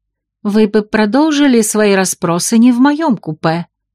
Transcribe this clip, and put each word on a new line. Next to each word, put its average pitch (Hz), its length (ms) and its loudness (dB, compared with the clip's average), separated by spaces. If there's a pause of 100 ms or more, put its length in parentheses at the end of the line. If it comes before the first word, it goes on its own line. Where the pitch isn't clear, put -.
(420)
«вы 214 240 0
бы 214 160 0
продолжили 254 800 0
свои 214 340 0
расспросы 180 640 -2
не 240 140 4
в 233 80 -2
моем 294 360 0
купе. 165 500 -6 (280)